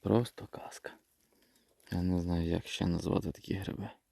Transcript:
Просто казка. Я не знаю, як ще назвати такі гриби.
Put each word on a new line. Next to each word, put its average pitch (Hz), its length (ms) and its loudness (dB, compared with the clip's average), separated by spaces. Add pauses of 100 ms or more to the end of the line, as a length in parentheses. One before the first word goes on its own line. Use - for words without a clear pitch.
Просто 110 460 2
казка. - 440 -14 (1000)
Я 90 100 0
не 90 200 4
знаю, 85 280 2
як 85 180 0
ще - 180 -2
назвати 87 460 2
такі - 220 -6
гриби. - 360 -6 (220)